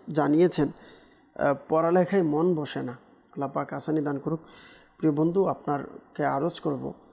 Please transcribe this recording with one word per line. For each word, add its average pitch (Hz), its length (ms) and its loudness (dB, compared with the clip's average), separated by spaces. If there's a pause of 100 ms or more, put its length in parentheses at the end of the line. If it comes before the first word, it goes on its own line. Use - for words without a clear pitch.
(120)
জানিয়েছেন, 151 560 4 (680)
আহ, 143 200 2 (140)
পড়ালেখায় 170 540 4
মন 165 320 2
বসে 139 280 -6
না, 127 80 -8
আল্লাহ - 580 -10
পাক 147 240 -6
আসানি 151 280 -2
দান 143 180 -4
করুক। 156 200 -4 (580)
প্রিয় 156 160 0
বন্ধু, 170 320 2
আপনারকে - 800 -6
আরজ 139 340 -2
করব 139 340 -6 (180)